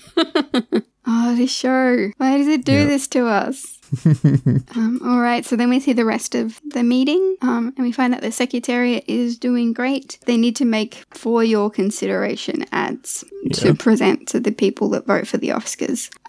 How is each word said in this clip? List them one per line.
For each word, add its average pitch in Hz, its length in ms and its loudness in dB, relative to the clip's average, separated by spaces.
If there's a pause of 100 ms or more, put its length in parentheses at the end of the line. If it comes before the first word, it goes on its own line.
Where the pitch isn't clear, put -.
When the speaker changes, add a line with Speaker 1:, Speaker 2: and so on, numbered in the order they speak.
(160)
Speaker 1:
<laughs> 294 680 -2 (240)
Speaker 2:
Oh, 233 280 0
this 247 200 0
show. 254 640 2
Why 269 200 2
does 285 100 2
it 302 180 0
do 269 80 2
Speaker 1:
Yeah. 294 120 4
Speaker 2:
this 277 240 0
to 247 180 0
us? - 520 -4 (140)
Speaker 1:
<laughs> 123 120 -2 (720)
Speaker 2:
Um, 233 300 0
all 247 140 2
right, 240 260 0
so 247 100 -2
then 240 140 2
we 254 100 4
see 277 140 0
the 233 120 2
rest 220 300 -4
of 226 240 -4 (140)
the 247 100 -2
meeting, 294 580 2
um, 240 360 0
and 254 80 0
we 240 60 0
find 247 220 0
out - 80 -6
the 220 100 -4
Secretariat 247 760 -2
is 240 300 -2
doing 240 340 0
great. 262 540 -4
They 240 120 2
need 233 200 2
to 285 80 0
make 220 460 -2
for 233 320 0
your 214 260 2
consideration 196 1000 -2
ads - 520 -6 (300)
to - 140 0
Speaker 1:
Yeah. 160 100 6
Speaker 2:
present 214 520 2
to - 100 -2
the 214 120 -2
people 202 380 0
that - 160 -2
vote - 220 0
for - 100 -4
the - 120 -4
Oscars. - 600 -6 (200)